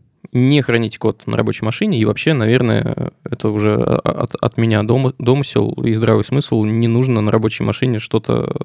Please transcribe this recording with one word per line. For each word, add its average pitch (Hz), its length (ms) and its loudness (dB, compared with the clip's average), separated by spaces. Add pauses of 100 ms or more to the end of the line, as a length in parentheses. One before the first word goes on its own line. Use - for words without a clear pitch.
(320)
не 131 300 4
храните 117 360 -2
код - 280 -2
на 113 100 -2
рабочей 110 280 -2
машине. 127 360 -2
И 107 40 2
вообще, 110 280 0
наверное, 110 800 0 (120)
это 110 260 -4
уже 104 260 0
о-, - 240 0
о-, - 240 -2
от, - 100 -8
от - 240 -2
меня 113 240 2
дома-, 127 360 0
домысел 123 520 0 (140)
и 113 100 2
здравый 110 300 2
смысл. 127 400 0
Не 113 240 0
нужно 120 320 2
на 107 100 0
рабочей 110 320 0
машине 113 380 -2
что-то, - 520 -2 (120)